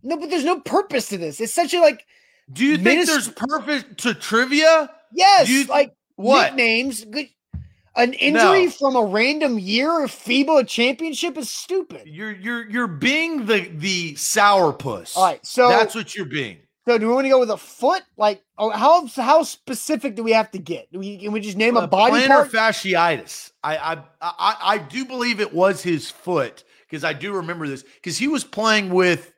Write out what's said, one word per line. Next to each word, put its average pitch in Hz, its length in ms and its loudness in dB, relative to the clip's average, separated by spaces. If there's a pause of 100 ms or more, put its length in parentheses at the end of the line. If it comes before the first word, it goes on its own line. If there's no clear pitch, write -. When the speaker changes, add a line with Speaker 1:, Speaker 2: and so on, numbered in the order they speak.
Speaker 1:
No, 294 160 -6
but 302 120 -12
there's 302 160 -2
no 339 160 0
purpose 311 480 -2
to 202 80 -8
this. 160 240 -10
It's 226 120 -6
such 339 200 0
a, 349 80 0
like, 294 240 2 (460)
Speaker 2:
Do 165 140 -2
you 277 120 2
think 247 240 4
Speaker 1:
minis- 339 60 2
Speaker 2:
there's 285 220 0
purpose 277 540 -4 (140)
to 240 180 -2
trivia? 285 760 2 (240)
Speaker 1:
Yes, 359 340 6
Speaker 2:
Do 247 60 2
you 269 120 2
Speaker 1:
like, 285 280 0 (220)
Speaker 2:
what? 214 400 2
Speaker 1:
nicknames, 233 500 -2
good, 247 220 -10 (680)
an 247 180 2
injury 311 520 4
Speaker 2:
No. 311 60 0
Speaker 1:
from 269 240 -2
a 240 80 2
random 240 560 0
year 262 440 -2
of - 80 -4
fiba 269 560 0
championship 277 680 -4
is 262 120 -10
stupid. - 580 -8
Speaker 2:
You're, 190 240 -12
you're, 226 380 -8
you're 233 180 -2
being 269 580 -2
the, 196 300 0
the 170 380 -4
sourpuss. 160 1040 0
Speaker 1:
All 185 80 4
right, 160 200 -2
so 247 240 2
Speaker 2:
That's 220 240 4
what 226 220 -10
you're 202 100 -8
being. 123 340 -8 (280)
Speaker 1:
So 240 100 2
do 220 100 -2
we 240 60 0
wanna 269 160 0
go 262 100 6
with 233 120 0
a 190 60 -4
foot? 330 440 -4 (160)
Like, 208 240 0 (160)
oh, 214 140 -2
how, 285 360 4
how 277 360 2
specific 262 720 -6
do 226 80 -8
we 226 80 0
have 220 200 2
to 190 80 -10
get? 165 320 -12
Do 180 80 -14
we, 202 200 -12
can 208 140 -8
we 220 80 -4
just 202 160 -10
name 233 200 2
a 214 40 2
Speaker 2:
Uh, 170 60 -4
Speaker 1:
body 220 360 4
Speaker 2:
plantar 269 60 0
Speaker 1:
part? 277 220 4
Speaker 2:
fasciitis. 180 1000 -2 (120)
I, 156 140 -4
I, 156 200 -6 (240)
I, 175 400 -4
I 196 180 0
do 196 260 -10
believe 240 360 -4
it 202 120 -6
was 185 300 0
his 170 260 -4
foot, 147 540 -6 (260)
'cause 151 140 -12
I 156 100 -4
do 165 200 -10
remember 170 340 -8
this, 135 160 -10 (180)
'cause 165 160 -8
he 254 100 -2
was 294 160 -2
playing 214 480 -2
with 180 460 0